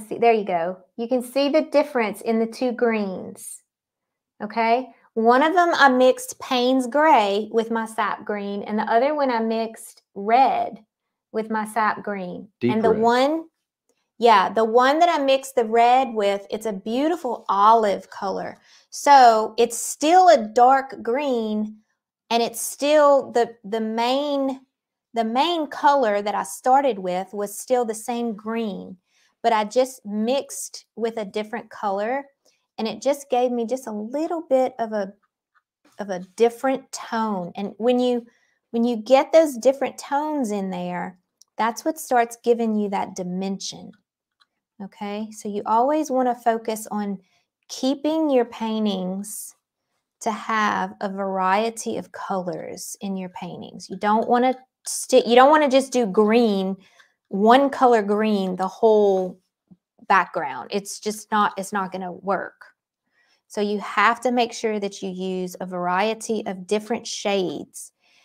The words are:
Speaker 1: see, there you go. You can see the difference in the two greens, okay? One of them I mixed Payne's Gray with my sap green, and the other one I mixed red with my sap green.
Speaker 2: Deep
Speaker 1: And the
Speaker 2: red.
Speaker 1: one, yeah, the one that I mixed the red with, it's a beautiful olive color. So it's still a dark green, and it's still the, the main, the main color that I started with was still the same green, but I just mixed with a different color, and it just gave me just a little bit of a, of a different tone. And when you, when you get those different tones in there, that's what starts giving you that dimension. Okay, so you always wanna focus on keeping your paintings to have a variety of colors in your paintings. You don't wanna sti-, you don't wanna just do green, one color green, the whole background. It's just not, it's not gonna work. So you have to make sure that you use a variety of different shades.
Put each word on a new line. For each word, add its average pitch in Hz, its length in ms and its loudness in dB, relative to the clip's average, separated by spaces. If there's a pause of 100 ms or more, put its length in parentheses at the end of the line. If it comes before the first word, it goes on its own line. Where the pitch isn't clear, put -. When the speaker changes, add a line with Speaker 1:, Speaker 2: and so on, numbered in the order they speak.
Speaker 1:
see, 185 120 -8
there 233 140 6
you 208 120 0
go. 180 340 -4 (180)
You 233 120 -6
can 247 140 0
see 277 260 -2
the 302 140 2
difference 277 580 -2
in 226 180 -2
the 226 80 0
two 240 260 -4
greens, 220 920 -4 (800)
okay? 226 460 -2 (260)
One 240 280 4
of 320 120 2
them 349 200 4
I 277 140 6
mixed 254 520 2
Payne's 254 460 0
Gray 233 680 2
with 226 180 -2
my 226 160 -4
sap 214 400 -6
green, 202 380 -6
and 214 140 -4
the - 120 -4
other 262 240 2
one 277 160 0
I 226 100 0
mixed 226 640 -6 (120)
red 214 680 2 (480)
with 220 180 -6
my 214 160 -4
sap 214 360 -2
green. 185 460 -8 (120)
Speaker 2:
Deep 226 120 2
Speaker 1:
And 220 120 2
the 220 60 6
Speaker 2:
red. 214 100 2
Speaker 1:
one, 269 440 2 (720)
yeah, 214 320 6
the 220 140 2
one 247 340 4
that 349 100 6
I 311 140 0
mixed 269 320 0
the 240 100 2
red 233 480 4
with, 202 380 -2
it's 220 160 -8
a 214 60 -4
beautiful 240 760 -4
olive 202 640 4
color. 190 480 -8 (320)
So 226 680 6
it's 233 220 0
still 359 500 4
a 233 200 6
dark 254 540 2
green, 226 760 -4 (500)
and 233 140 0
it's 226 180 -6
still 285 720 2
the, 233 320 0
the 220 160 -4
main, 262 800 -2 (540)
the 226 100 0
main 294 440 0
color 254 520 2
that 208 140 -4
I 190 80 -4
started 254 560 0
with 185 340 -6
was 202 260 -8
still 247 280 -2
the 220 80 -6
same 233 400 -6
green, 202 640 -8 (440)
but 226 120 2
I 214 100 0
just 254 400 -2
mixed 220 800 -6 (100)
with 226 220 -6
a 220 80 -6
different 214 460 -10
color, 220 560 -6 (520)
and 220 100 -4
it 220 140 -10
just 277 280 -4
gave 247 220 0
me 233 140 -2
just 262 200 -6
a 220 60 -10
little 285 560 -6
bit 254 300 0
of 220 140 -6
a, 202 200 -6 (840)
of 202 120 -10
a 180 100 -6 (160)
different 262 560 0
tone. 214 640 -6
And 202 220 -8
when 247 200 2
you, 247 280 0 (440)
when 233 140 0
you 240 120 0
get 262 360 2
those 311 240 4
different 254 400 0
tones 285 540 -4
in 196 180 -4
there, 180 500 -8 (380)
that's 226 300 -4
what 320 120 -4
starts 233 460 -2
giving 226 300 0
you 208 160 -2
that 190 240 -6
dimension. 185 800 -8 (880)
Okay, 208 480 -10
so - 180 -14
you 208 160 -6
always 285 460 0
wanna 254 240 0
focus 226 560 -4
on 202 280 -6 (500)
keeping 302 600 -2
your 254 160 2
paintings 208 1120 -6 (640)
to 233 100 -4
have 208 680 -2
a 208 80 -4
variety 196 880 -2
of 180 160 -10
colors - 880 -8
in 196 160 -8
your 185 140 -10
paintings. 160 580 -16
You 190 80 -12
don't 208 320 0
wanna 247 260 2 (320)
sti-, - 400 2
you 226 80 2
don't 262 160 10
wanna 302 200 4
just 262 220 2
do 247 120 0
green, 208 720 2 (520)
one 240 420 4
color 240 320 4
green, 202 540 0
the 185 120 -4
whole 196 720 2 (680)
background. 165 600 0
It's 202 300 -8
just 214 320 -10
not, 208 240 2
it's 190 160 -10
not 190 180 -4
gonna 185 220 -10
work. - 520 -6 (840)
So - 120 -8
you 208 180 -2
have 220 420 0
to 247 120 -2
make 233 200 0
sure 214 260 -4
that 202 240 -8
you 196 60 -8
use 185 520 -6
a 190 60 -8
variety 208 800 -4
of 185 200 -10
different 214 400 -4
shades. 185 840 -6 (320)